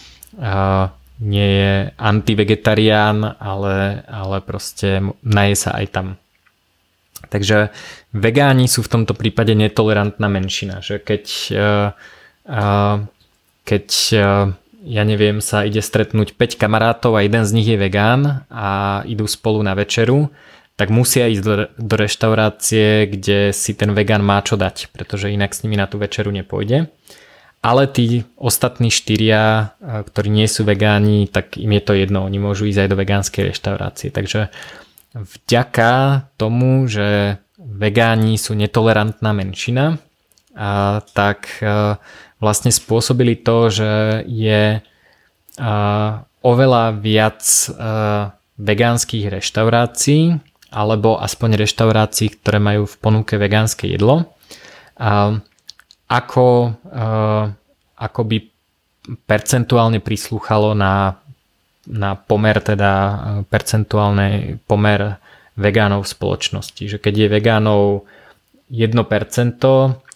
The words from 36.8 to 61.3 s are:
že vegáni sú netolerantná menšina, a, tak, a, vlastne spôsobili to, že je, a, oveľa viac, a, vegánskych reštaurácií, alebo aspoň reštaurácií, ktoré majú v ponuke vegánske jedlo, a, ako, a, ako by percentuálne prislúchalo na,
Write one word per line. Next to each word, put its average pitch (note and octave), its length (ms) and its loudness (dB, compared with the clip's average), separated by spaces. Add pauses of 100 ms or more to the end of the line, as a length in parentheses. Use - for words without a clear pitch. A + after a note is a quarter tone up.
že G2+ 480 0 (180)
vegáni A2 840 0
sú A2 160 -4
netolerantná G#2+ 760 0
menšina, A#2+ 720 -2 (560)
a, G2+ 420 -2 (140)
tak, - 480 -2
a, G#2 400 0 (400)
vlastne A2 320 0
spôsobili A#2 640 0
to, A#2 320 2
že G#2+ 200 -2 (340)
je, G#2+ 560 0 (800)
a, A#2 100 -2 (720)
oveľa B2 420 4 (140)
viac, G#2+ 480 0
a, G#2+ 880 -2 (220)
vegánskych G#2+ 760 0
reštaurácií, A#2+ 1080 0 (320)
alebo G#2+ 480 0
aspoň A2 320 -2 (100)
reštaurácií, G#2+ 800 0
ktoré G#2 160 0
majú G#2 320 0
v - 80 -20
ponuke A2 400 0
vegánske G#2 480 0
jedlo, G#2+ 500 2 (640)
a, G#2 420 0 (720)
ako, B2 640 2 (160)
a, G#2+ 640 -2 (440)
ako A#2 280 -6
by G#2+ 120 0 (920)
percentuálne A2+ 720 2
prislúchalo G#2+ 720 -2
na, G2 480 0 (640)